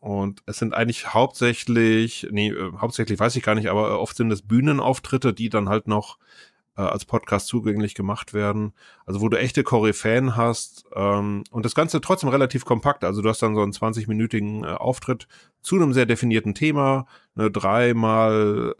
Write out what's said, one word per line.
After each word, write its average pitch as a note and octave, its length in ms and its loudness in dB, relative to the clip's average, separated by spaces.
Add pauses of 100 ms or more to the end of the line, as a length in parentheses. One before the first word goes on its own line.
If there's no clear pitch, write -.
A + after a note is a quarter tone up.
und G2+ 460 -4
es - 120 -8
sind A2+ 160 -2
eigentlich A2+ 400 -2
hauptsächlich, A2+ 1160 2
nee, G#2 200 0
äh, F#2 280 -6
hauptsächlich A2+ 420 -2
weiß A#2 160 0
ich B2 60 -4
gar A2 120 2
nicht, G#2+ 140 -2
aber G#2 320 0
oft - 160 -6
sind A2+ 160 0
es G2 100 -4
Bühnenauftritte, B2+ 920 2
die A2+ 160 -4
dann G2+ 180 0
halt G#2 180 0
noch, G#2 320 -2 (580)
äh, G2+ 60 -6
als F#2+ 220 -2
Podcast - 420 -2
zugänglich G#2+ 480 -2
gemacht - 400 -6
werden. G#2 380 -2 (340)
Also G2 140 -4
wo A2 80 2
du A2 100 2
echte B2+ 240 0
Koryphäen A2+ 760 2
hast, - 480 -2 (120)
ähm, G2+ 540 0
und A2+ 140 -4
das A#2 120 -4
Ganze D#3+ 240 2
trotzdem F3+ 300 0
relativ C3 340 2
kompakt. B2+ 400 0
Also G2 180 -2
du G#2+ 60 2
hast A2 140 -2
dann A2 120 2
so G#2+ 80 2
einen G2+ 120 0
zwanzig-minütigen, A2 920 -2
äh, - 40 -8
Auftritt - 600 -4 (320)
zu - 160 -2
einem D#3+ 160 4
sehr B2 140 4
definierten A2 480 0
Thema, C#3 520 0 (300)
ne, G#2+ 140 2
dreimal, A2 1300 2